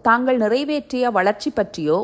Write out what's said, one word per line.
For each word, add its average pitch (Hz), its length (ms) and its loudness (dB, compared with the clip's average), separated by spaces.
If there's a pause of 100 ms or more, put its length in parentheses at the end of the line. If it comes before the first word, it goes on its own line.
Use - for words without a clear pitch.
தாங்கள் 247 380 2
நிறைவேற்றிய 262 720 -2
வளர்ச்சி 202 400 0
பற்றியோ 170 540 -2